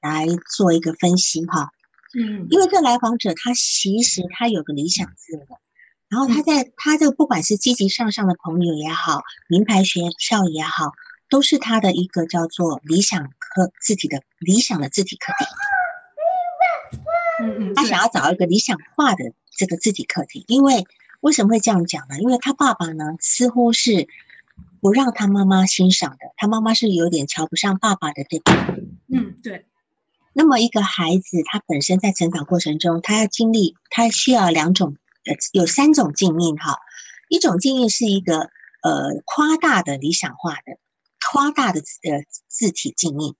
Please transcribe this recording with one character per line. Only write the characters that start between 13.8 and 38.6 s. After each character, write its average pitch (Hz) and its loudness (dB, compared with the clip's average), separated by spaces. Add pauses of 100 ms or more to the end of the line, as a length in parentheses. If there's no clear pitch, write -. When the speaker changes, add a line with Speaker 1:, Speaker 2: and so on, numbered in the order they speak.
Speaker 1:
自 - 0
己 - -6
的， 139 -6 (200)
理 185 2
想 202 -2
的 139 -4
自 196 -2
体 - -10
课 - -10
题。 784 -2 (1900)
Speaker 2:
嗯， 214 -6
嗯， 202 -6
Speaker 1:
他 285 4
想 185 0
要 226 2
找 - 0
一 - 0
个 190 0
理 180 4
想 202 -2 (200)
化 269 2
的 123 -8 (240)
这 196 -2
个 170 -4
自 214 -2
体 - -8
课 - -8
题， - -16
Speaker 2:
对。 240 2
Speaker 1:
因 277 6
为， 247 4 (360)
为 302 2
什 247 2
么 202 6
会 226 4
这 226 0
样 180 2
讲 156 -8
呢？ 139 -10
因 226 0
为 247 2
他 277 -2
爸 269 2
爸 175 -4
呢， 156 -8
似 - 0
乎 233 2
是 202 2 (720)
不 196 4
让 247 2
他 208 -2
妈 196 4
妈 190 4
欣 185 4
赏 - -2
的， - -20
他 208 -2
妈 220 0
妈 226 2
是 226 2
有 175 2
点 147 -2
瞧 156 -6
不 170 -6
上 196 0
爸 202 2
爸 170 -6
的， 143 -10
对 - -6
吧？ - 0 (380)
Speaker 2:
嗯， 214 -4
对。 196 -16 (680)
Speaker 1:
那 311 4
么 262 6
一 233 2
个 214 0
孩 180 0
子， 180 -2
他 - -6
本 147 -2
身 185 2
在 196 0
成 175 0
长 156 -6
过 180 2
程 156 -2
中， 170 0
他 214 0
要 220 2
经 226 2
历， 202 2 (140)
他 233 2
需 - 2
要 214 4
两 165 2
种， 170 0 (300)
呃， - -2 (180)
有 180 4
三 285 4
种 202 2
境 170 2
遇 165 0
哈。 151 -6 (500)
一 339 0
种 220 2
境 262 2
遇 220 2
是 233 0
一 196 2
个， 170 -2 (320)